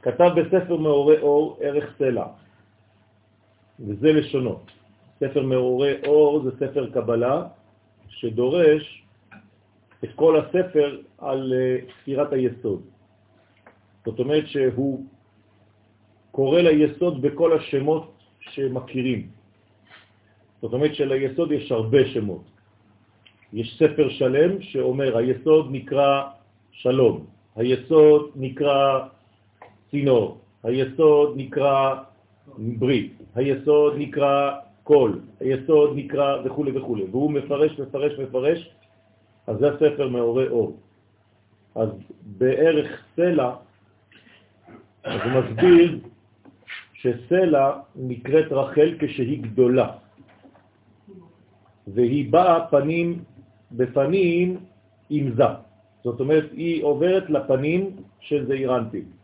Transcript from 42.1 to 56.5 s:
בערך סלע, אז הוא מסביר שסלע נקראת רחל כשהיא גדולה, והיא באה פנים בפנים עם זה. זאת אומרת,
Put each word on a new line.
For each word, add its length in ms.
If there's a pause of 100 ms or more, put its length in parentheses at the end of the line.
בערך 500 (280)
סלע, 400 (1500)
אז 180
הוא 100 (100)
מסביר 580 (960)
שסלע 840 (160)
נקראת 560
רחל 480
כשהיא 440
גדולה, 440 (2000)
והיא 440
באה 360
פנים 560 (480)
בפנים 880 (500)
עם 260
זה. 160 (520)
זאת 160
אומרת, 320